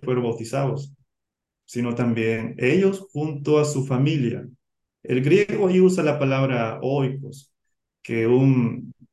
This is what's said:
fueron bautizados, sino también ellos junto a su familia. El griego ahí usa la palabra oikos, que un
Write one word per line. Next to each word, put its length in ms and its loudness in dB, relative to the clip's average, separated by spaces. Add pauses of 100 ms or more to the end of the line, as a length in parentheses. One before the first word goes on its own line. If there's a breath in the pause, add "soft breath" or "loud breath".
fueron 220 -2
bautizados, 680 -4 (720)
sino 300 -4
también 600 -2
ellos 540 0
junto 480 0
a 60 2
su 200 -2
familia. 640 -2 (560)
El 200 0
griego 440 2
ahí 140 4
usa 220 4
la 160 0
palabra 640 0
oikos, 720 -4 (480)
que 260 -2
un 640 2 (200)